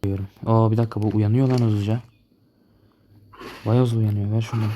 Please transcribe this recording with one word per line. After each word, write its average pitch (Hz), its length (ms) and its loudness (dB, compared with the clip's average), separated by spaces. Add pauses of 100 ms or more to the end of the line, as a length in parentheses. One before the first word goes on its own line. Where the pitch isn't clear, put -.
Diyorum. 98 260 -6 (180)
Aa, 113 240 4
bir 110 60 2
dakika, 113 260 -2
bu 107 120 0
uyanıyor 110 340 2
lan 127 100 2
hızlıca. 110 420 0 (1600)
Vay 110 140 2
hızlı 117 200 2
uyanıyor. 104 340 0
Ver 113 80 0
şunu. 113 240 -4 (120)